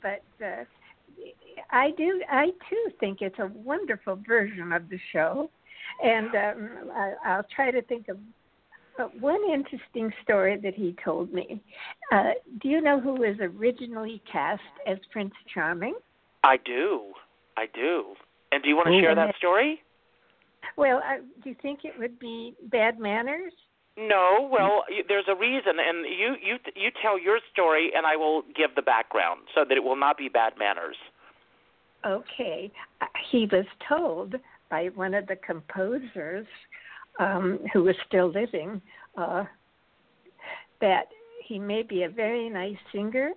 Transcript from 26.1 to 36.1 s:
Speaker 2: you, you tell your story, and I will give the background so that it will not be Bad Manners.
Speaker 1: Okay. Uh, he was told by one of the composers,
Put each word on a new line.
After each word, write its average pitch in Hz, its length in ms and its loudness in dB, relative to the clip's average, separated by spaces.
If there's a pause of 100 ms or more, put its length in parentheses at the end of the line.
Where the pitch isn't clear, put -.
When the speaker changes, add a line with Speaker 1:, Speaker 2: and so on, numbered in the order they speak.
Speaker 2:
you, 208 140 -4 (180)
you 202 140 -2 (120)
tell 208 180 2
your 196 200 2 (120)
story, 160 440 4
and 160 100 2
I 160 100 4
will 156 280 2 (120)
give 151 200 2
the 135 80 2
background 113 580 2 (140)
so 151 120 6
that 131 80 4
it 135 80 4
will 127 120 0
not 139 220 2
be 139 120 -8
Bad 113 300 2
Manners. 85 360 -2 (1120)
Speaker 1:
Okay. 196 640 -6 (300)
Uh, - 40 -2 (260)
he 233 200 4
was 190 140 4 (240)
told 202 460 -2 (340)
by 165 160 -2 (100)
one 185 200 -2
of 202 120 -2
the 196 100 -4
composers, 190 1080 -6 (760)